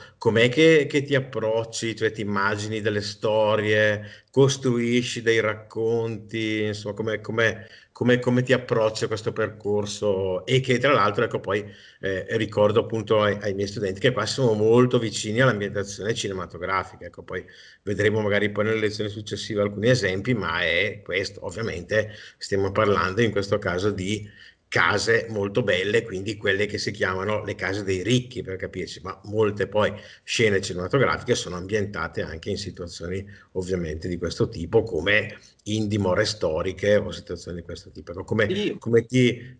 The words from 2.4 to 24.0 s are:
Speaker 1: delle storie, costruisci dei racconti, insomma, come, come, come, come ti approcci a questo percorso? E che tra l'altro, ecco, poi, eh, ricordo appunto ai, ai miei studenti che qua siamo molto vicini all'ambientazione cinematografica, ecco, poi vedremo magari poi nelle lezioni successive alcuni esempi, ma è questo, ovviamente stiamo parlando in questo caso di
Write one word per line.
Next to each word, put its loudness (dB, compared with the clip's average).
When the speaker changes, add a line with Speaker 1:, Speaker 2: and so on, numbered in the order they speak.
Speaker 1:
delle 0
storie, 2
costruisci 2
dei 4
racconti, -2
insomma, -6
come, -4
come, -2
come, 4
come 2
ti 2
approcci 2
a -4
questo -4
percorso? -2
E 2
che 2
tra 4
l'altro, 4
ecco, -4
poi, -2
eh, -4
ricordo 4
appunto 2
ai, 2
ai -2
miei -2
studenti -4
che 4
qua -2
siamo 2
molto 6
vicini -2
all'ambientazione 0
cinematografica, -6
ecco, -18
poi -10
vedremo 0
magari 2
poi -2
nelle 0
lezioni -2
successive -6
alcuni 0
esempi, 2
ma -2
è 0
questo, -6
ovviamente -4
stiamo -2
parlando 2
in 4
questo 0
caso 0
di -4